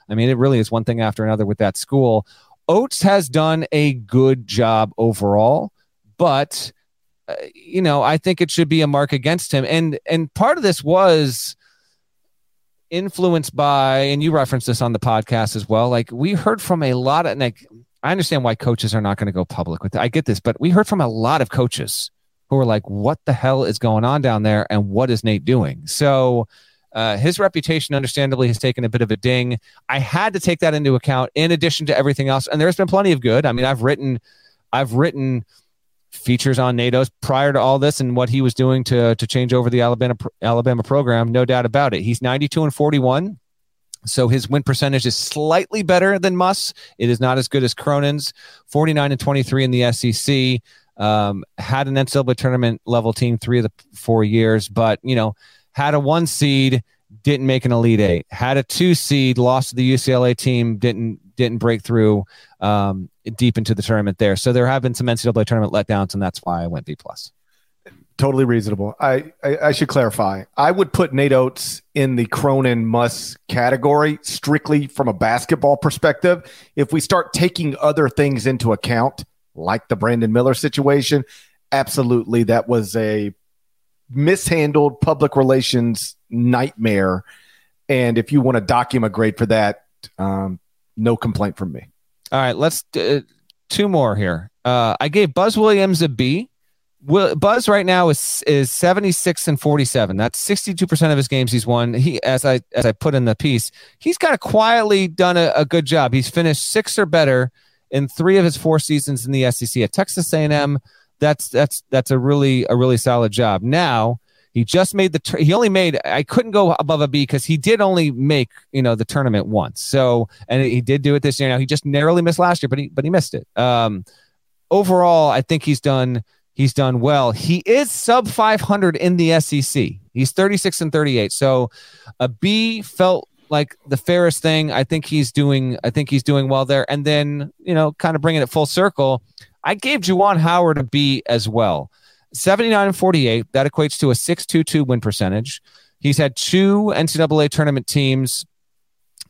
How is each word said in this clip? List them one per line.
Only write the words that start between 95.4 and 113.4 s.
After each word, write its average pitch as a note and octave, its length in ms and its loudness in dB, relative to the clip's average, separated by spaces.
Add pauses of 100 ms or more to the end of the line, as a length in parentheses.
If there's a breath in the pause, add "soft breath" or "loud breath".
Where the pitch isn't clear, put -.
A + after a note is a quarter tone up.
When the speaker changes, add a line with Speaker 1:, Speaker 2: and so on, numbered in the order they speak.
Speaker 1:
Williams G3 440 2
a E3 60 0
B. C3+ 420 -2 (540)
Will, E3 320 2
Buzz G#3 320 0
right G3+ 180 4
now F3+ 220 4
is, - 400 -2
is C#3 240 2
seventy-six F3+ 800 0
and D3 100 0
forty-seven. C3 560 0
That's A2 240 -2
sixty-two F#3+ 480 -4
percent D#3+ 240 2
of C#3+ 60 2
his C3+ 100 0
games B2+ 240 -2
he's A2+ 160 -2
won. A#2+ 260 0
He, C3 300 0
as C3 220 0
I, C3 160 2 (120)
as A#2+ 120 0
I A2 80 2
put D3 220 -2
in B2 100 0
the A2 100 0
piece, B2+ 340 -2 (300 soft breath)
he's E4 180 -2
kinda D#4 200 2
quietly G#3+ 720 2
done F3+ 260 2
a, E3+ 220 2
a D3 80 2
good E3 180 0
job. C3+ 300 0
He's B2+ 160 0
finished E3 420 0
six - 260 -2
or G#3 80 2
better C3+ 460 2 (380)
in C#3 180 -2
three F#3 300 2
of F3+ 80 4
his D#3 100 2
four D#3+ 240 0
seasons C#3 460 -2
in C3+ 80 -4
the C3+ 100 2
S B2 180 0
E A#2+ 40 -6
C. A#2 180 -2
At - 80 -2
Texas - 420 -4
A E3 40 2
and D3+ 160 0
M, C#3+ 260 0 (400 soft breath)
that's, D3+ 300 0
that's, C#3 400 0
that's C3 200 0
a C3+ 80 2
really, C3+ 520 2
a A#2+ 80 2
really B2+ 180 4
solid A#2 380 0
job. G#2 300 0